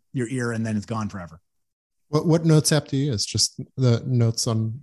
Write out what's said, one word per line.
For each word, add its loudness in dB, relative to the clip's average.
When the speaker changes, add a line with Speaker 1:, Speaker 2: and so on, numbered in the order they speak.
Speaker 1:
your -4
ear, -4
and -4
then -2
it's -6
gone -6
forever. -14
Speaker 2:
What, 0
what 2
notes 6
app 0
do -6
you 0
use? -2
Just -2
the 2
notes 2
on -2